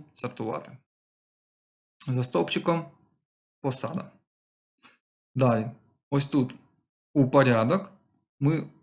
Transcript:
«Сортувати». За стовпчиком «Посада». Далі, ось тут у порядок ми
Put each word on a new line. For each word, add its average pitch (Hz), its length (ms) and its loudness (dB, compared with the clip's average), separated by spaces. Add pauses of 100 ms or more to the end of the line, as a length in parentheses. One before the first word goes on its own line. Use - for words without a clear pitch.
(140)
«Сортувати». 110 640 -10 (1300)
За 127 160 -2
стовпчиком 170 600 -2 (760)
«Посада». - 500 -6 (1200)
Далі, 117 360 2 (380)
ось 139 160 0
тут 131 300 0 (580)
у 135 160 4
порядок 131 640 4 (480)
ми 147 240 0 (200)